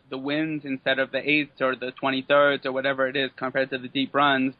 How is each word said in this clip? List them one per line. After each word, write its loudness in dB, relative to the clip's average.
the -8
wins -2
instead -2
of -2
the -2
eighths 0
or 2
the -8
twenty-thirds 2
or -2
whatever 0
it -6
is 0
compared -2
to -4
the -10
deep -4
runs. 2